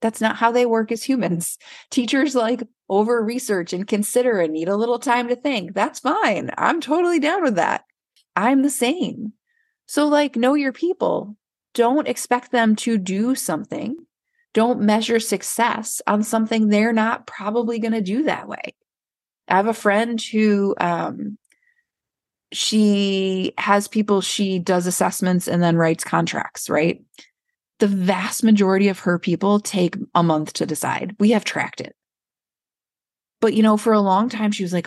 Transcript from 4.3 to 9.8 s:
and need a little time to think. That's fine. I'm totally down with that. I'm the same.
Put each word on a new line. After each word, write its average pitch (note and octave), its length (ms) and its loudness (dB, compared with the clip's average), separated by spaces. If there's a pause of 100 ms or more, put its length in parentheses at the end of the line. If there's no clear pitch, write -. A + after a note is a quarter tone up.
and D#3+ 100 0
need D#3+ 160 -4
a G3+ 80 0
little A#3 240 -2
time A#3+ 300 -2
to B3 80 0
think. G#3 360 -4
That's G#3+ 260 -2
fine. C4+ 580 -2
I'm D#4+ 240 0
totally E4+ 380 0
down E4 240 0
with B3 120 0
that. - 300 -2 (500)
I'm B3+ 260 2
the C#4+ 80 2
same. B3 640 -4 (540)